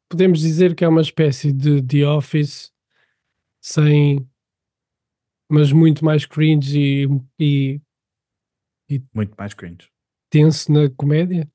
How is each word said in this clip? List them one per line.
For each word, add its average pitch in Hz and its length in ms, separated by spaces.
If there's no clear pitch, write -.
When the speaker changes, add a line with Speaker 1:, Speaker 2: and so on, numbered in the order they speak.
Speaker 1:
podemos 175 320
dizer 165 340
que 165 100
é 165 40
uma 160 120
espécie 147 520
de 143 300
The 143 240
Office, 147 640
sem, 147 680
mas 151 240
muito 156 320
mais 156 220
cringe 147 520
e, 139 300
e, 143 420
e 139 120
Speaker 2:
Muito 104 240
mais 101 160
cringe. 87 340
Speaker 1:
tenso 151 420
na 147 180
comédia. 151 640